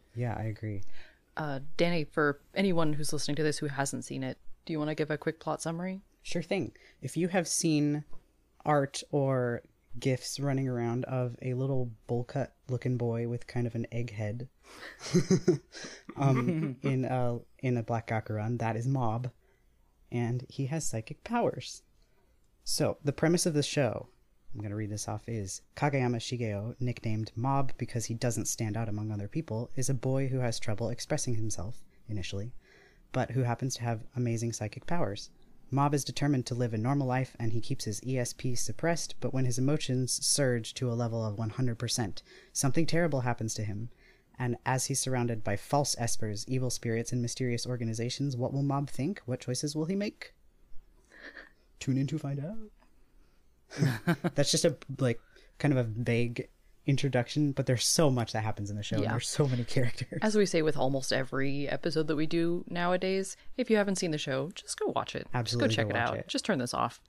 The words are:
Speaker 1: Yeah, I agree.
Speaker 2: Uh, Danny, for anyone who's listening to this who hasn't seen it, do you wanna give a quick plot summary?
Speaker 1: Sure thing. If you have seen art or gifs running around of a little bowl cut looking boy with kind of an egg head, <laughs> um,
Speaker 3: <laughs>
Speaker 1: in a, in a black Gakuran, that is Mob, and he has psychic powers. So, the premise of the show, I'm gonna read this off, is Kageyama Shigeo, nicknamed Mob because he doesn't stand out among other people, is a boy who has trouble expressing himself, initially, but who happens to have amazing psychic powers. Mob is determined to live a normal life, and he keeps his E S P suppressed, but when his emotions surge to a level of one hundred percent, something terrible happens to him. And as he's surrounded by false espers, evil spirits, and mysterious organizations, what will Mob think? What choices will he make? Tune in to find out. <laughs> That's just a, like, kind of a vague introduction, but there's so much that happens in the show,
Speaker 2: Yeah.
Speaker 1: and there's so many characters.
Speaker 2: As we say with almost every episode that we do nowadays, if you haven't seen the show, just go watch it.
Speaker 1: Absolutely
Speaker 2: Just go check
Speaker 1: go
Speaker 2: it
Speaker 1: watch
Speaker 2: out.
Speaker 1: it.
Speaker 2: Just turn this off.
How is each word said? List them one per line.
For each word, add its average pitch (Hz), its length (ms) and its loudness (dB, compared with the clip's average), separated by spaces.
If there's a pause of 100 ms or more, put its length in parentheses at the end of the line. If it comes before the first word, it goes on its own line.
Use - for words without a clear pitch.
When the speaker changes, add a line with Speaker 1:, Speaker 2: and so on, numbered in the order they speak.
(140)
Speaker 1:
Yeah, 117 240 -4
I 110 60 -4
agree. 107 380 -4 (540)
Speaker 2:
Uh, 143 240 -4 (160)
Danny, 170 280 2
for 143 360 0 (140)
anyone 170 400 4
who's 147 180 2
listening 147 240 0
to 156 60 0
this 151 160 0
who 151 80 -2
hasn't 139 380 -2
seen 135 180 -6
it, 131 160 -6 (260)
do - 80 -6
you 156 60 0
wanna 151 160 -2
give 151 160 -2
a 151 80 0
quick 160 220 -4
plot 151 200 -4
summary? 180 420 -6 (200)
Speaker 1:
Sure - 200 0
thing. 185 300 -2 (300)
If - 140 -6
you 170 120 0
have 175 200 0
seen 147 560 2 (600)
art 143 460 2
or 131 520 2 (360)
gifs 127 400 -2
running 135 300 0
around 120 380 0
of 127 340 -2
a 127 140 -2
little 131 360 2 (160)
bowl 120 180 0
cut - 300 -4 (140)
looking 127 300 0
boy 117 300 0
with 120 180 -4
kind 120 200 0
of 113 80 -4
an 117 180 -2
egg 120 200 -2
head, 110 340 -4 (560)
<laughs> - 1120 0
um, 139 640 2
Speaker 3:
<laughs> - 40 -14
Speaker 1:
in 131 220 2
a, 120 340 0 (220)
in 123 160 0
a 117 60 0
black 113 260 -2
Gakuran, 110 500 -2
that 113 180 0
is 120 100 -4
Mob, 123 440 0 (800)
and 120 380 -2
he 135 180 -6
has 151 200 -4
psychic - 380 -4
powers. 220 580 -2 (840)
So, - 400 0
the 143 80 2
premise 170 340 2
of 165 80 2
the 147 80 4
show, 127 460 0 (460)
I'm 104 60 -4
gonna 104 160 -4
read 107 140 -4
this 104 180 -6
off, 107 200 -6
is 107 340 -6 (140)
Kageyama 135 400 2
Shigeo, 113 640 -4
nicknamed 110 560 -2
Mob 135 420 2
because 117 280 -4
he 117 80 -4
doesn't 113 340 -2
stand 107 280 -2
out 113 120 -2
among 104 240 -4
other 104 160 -4
people, 120 480 -6
is 120 120 0
a 135 60 0
boy 131 340 0
who 131 120 0
has 123 180 0
trouble 110 320 0
expressing 123 460 -2
himself, 107 480 -2 (240)
initially, 101 440 -6 (600)
but 127 180 4
who 131 120 2
happens 120 340 0
to - 60 -8
have 117 180 0 (160)
amazing 117 360 2
psychic - 340 -6
powers. 127 440 2 (380)
Mob 143 260 4
is 139 100 2
determined 139 420 2
to - 80 -4
live 120 180 2
a 113 60 0
normal 131 300 2
life, 127 320 0
and 110 120 4
he 117 80 6
keeps - 260 0
his 104 200 -4
E 131 100 0
S 120 160 0
P 131 220 0
suppressed, 117 640 0
but 113 140 0
when 131 100 4
his 120 140 2
emotions 131 540 2 (120)
surge 123 500 2
to 127 160 -2
a 117 40 0
level 117 320 0
of 104 120 -2
one 113 120 -2
hundred 123 260 0
percent, 113 460 -2 (300)
something 147 340 4
terrible 160 360 2
happens 117 320 -2
to 110 100 -4
him. 104 260 -6 (480)
And 123 260 0
as 127 220 2
he's 135 140 -2
surrounded 120 420 0
by 104 140 2
false - 400 0
espers, 101 500 0
evil 127 240 0
spirits, 113 400 -2
and 127 100 0
mysterious 120 460 -2
organizations, 120 720 -2
what 113 160 -2
will 139 100 0
Mob 139 260 0
think? 175 380 -4
What 127 140 -4
choices 147 340 -4
will 156 120 -2
he 190 100 -2
make? - 380 -6 (1500)
Tune 135 180 0
in 135 80 2
to 156 120 -4
find 143 200 -4
out. - 1800 -4
<laughs> - 140 -2
That's 143 160 4
just 156 120 4
a, 160 120 2 (240)
like, 123 200 2 (380)
kind 143 180 4
of - 20 4
a 120 120 2
vague 120 580 0 (360)
introduction, 139 680 2
but 135 140 0
there's 123 180 2
so 156 260 6
much 120 220 0
that 110 120 -2
happens 104 260 -2
in 104 60 -6
the 104 60 -6
show, - 140 -2
Speaker 2:
Yeah. 101 80 2
Speaker 1:
and - 80 0
there's 117 160 -2
so 147 200 2
many 120 160 0
characters. - 580 2
Speaker 2:
As 214 140 4
we 208 100 6
say 165 160 2
with 151 140 4
almost 135 360 2
every 135 560 0
episode 151 380 0
that 156 100 0
we 156 100 2
do 170 420 2
nowadays, 185 680 0 (200)
if 247 140 -2
you 220 60 8
haven't 202 200 2
seen 180 160 0
the 151 60 0
show, 139 360 -2
just - 240 -10
go 427 160 0
watch - 220 -2
it. - 180 -6
Speaker 1:
Absolutely 117 340 2
Speaker 2:
Just 113 100 2
go - 40 2
check 104 100 0
Speaker 1:
go 113 40 0
Speaker 2:
it 117 40 2
Speaker 1:
watch 120 100 2
Speaker 2:
out. - 80 -4
Speaker 1:
it. - 100 -8
Speaker 2:
Just - 160 -4
turn 185 140 0
this 123 160 -2
off. 120 340 -2